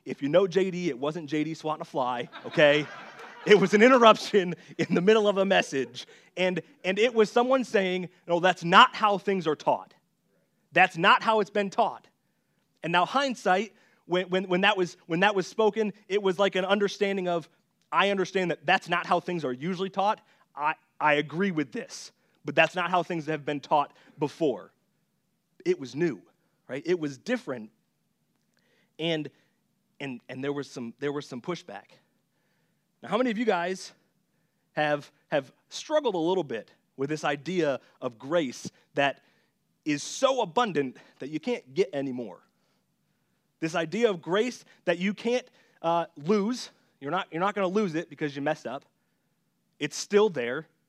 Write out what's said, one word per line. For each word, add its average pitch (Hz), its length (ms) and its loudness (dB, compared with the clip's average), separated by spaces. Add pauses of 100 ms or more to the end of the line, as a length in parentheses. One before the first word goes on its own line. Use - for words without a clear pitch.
if - 160 -10
you 139 80 -2
know 180 180 -2
J 190 240 0
D, 175 180 -4
it 127 80 -6
wasn't 156 300 -6
J 151 160 -2
D 160 100 -8
swatting 156 280 -8
a 165 40 -14
fly, 123 440 -4 (160)
okay? 147 460 4
<laughs> - 60 -16 (480)
It 202 140 8
was 175 140 2
an 208 80 8
interruption 220 720 6 (220)
in 160 180 0
the 175 60 2
middle 208 260 6
of 196 100 2
a 196 80 4
message. 151 640 0 (300)
And, 180 240 0 (220)
and 190 140 -2
it 233 160 2
was 220 180 4
someone 254 320 2
saying, 185 460 -2 (180)
"No, 170 120 0
that's 175 240 2
not 196 320 8
how 208 220 2
things 185 300 -2
are 151 80 2
taught. 110 380 -2 (800)
That's 175 260 4
not 208 240 6
how 220 200 2
it's 196 80 -4
been 202 200 -2
taught." 156 380 -2 (760)
And 160 80 -4
now 175 140 2
hindsight, 214 680 -2 (320)
when, 180 240 -2
when, 190 160 0
when 180 160 0
that 202 160 4
was, 180 200 -2 (100)
when 170 140 -2
that 208 140 4
was 190 120 -2
spoken, 214 460 0 (140)
it 202 140 -2
was 190 180 0
like 196 160 2
an 185 100 0
understanding 196 600 0
of, 170 220 -4 (420)
"I 180 180 4
understand 185 420 -2
that 143 140 -8
that's 175 240 0
not 175 160 -2
how 180 140 2
things 170 260 -6
are 127 80 -2
usually 175 360 -6
taught. 196 320 -2 (340)
I, 147 200 -2 (240)
I 147 160 4
agree 151 360 0
with 147 200 -2
this, - 400 -12 (320)
but 180 120 -6
that's 160 200 4
not 175 140 0
how 180 140 2
things 160 240 -6
have 151 180 -6
been 147 140 -4
taught 143 340 -2 (260)
before." 135 520 -2 (920)
It 175 140 0
was 127 160 -12
new, 147 260 -2 (460)
right? 135 180 -10
It 175 140 0
was 143 180 -6
different. 123 540 -8 (1300)
And, 156 300 -2 (720)
and, 131 280 -10
and 131 160 -12
there 143 100 -2
was 143 160 -10
some, 117 300 -12
there 143 120 -4
was 143 140 -8
some 123 160 -14
pushback. 101 440 -12 (1200)
Now, 123 60 -12
how 190 80 0
many 254 140 0
of 196 60 -4
you 240 60 -4
guys 185 480 -4 (800)
have, 147 400 -4 (160)
have 135 240 -4 (160)
struggled 294 480 -2
a 175 40 -2
little 175 240 0
bit 117 280 -10 (240)
with 139 140 -4
this - 160 -6
idea 147 560 -2 (200)
of 123 160 -8
grace 139 540 -4 (220)
that 139 280 0 (600)
is 147 180 -2
so 262 400 -2
abundant 175 540 -2 (240)
that 135 100 -12
you 156 100 -8
can't 208 340 -8
get 190 180 -2
any 139 220 -6
more? 110 260 -10 (1200)
This 160 160 -4
idea 180 340 2
of 180 120 -4
grace 220 420 -2 (220)
that 175 140 0
you 196 140 0
can't, 240 320 -2 (360)
uh, 165 240 0 (100)
lose. 202 540 -2 (320)
You're 139 100 -8
not, 180 180 -4
you're 160 120 -6
not 202 140 0
gonna 196 120 0
lose 190 260 0
it 170 160 -4
because 147 280 -6
you 143 40 -6
messed 151 240 -2
up. 127 200 -10 (920)
It's - 180 -6
still 208 320 2
there. 135 360 -6 (220)